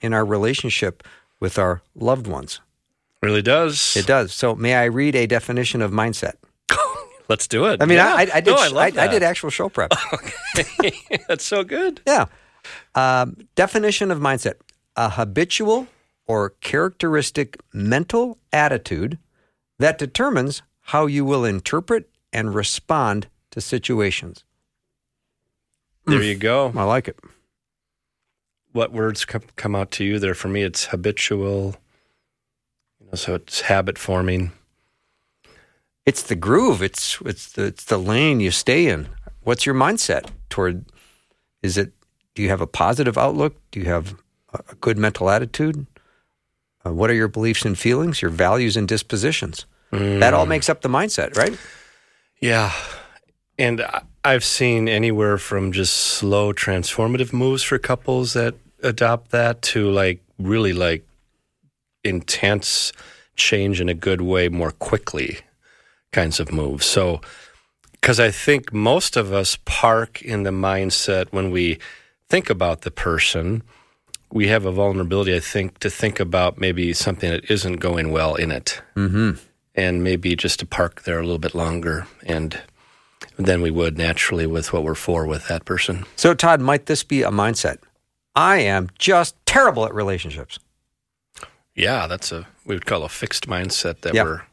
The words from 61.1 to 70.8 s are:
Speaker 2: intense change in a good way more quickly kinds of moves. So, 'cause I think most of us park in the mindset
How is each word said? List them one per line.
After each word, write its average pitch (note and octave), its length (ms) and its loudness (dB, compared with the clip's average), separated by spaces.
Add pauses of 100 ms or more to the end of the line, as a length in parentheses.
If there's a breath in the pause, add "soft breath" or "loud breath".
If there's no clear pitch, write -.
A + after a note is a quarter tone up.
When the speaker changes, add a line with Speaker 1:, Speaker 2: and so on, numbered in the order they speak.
Speaker 2:
intense G2 880 0 (440 loud breath)
change G2 440 2
in F2 80 0
a F2 60 0
good F2+ 260 0
way F2+ 280 2
more E2+ 240 -2
quickly - 640 -4 (760 soft breath)
kinds D#2+ 280 0
of D2+ 120 -6
moves. D2 340 -2
So, - 340 2 (800 loud breath)
'cause A#2 180 4
I A2+ 100 6
think C#3 420 0
most A2+ 440 2
of G2+ 160 -2
us G2 320 0
park A2+ 580 2
in G#2 200 -4
the G2 80 -2
mindset F#2+ 800 0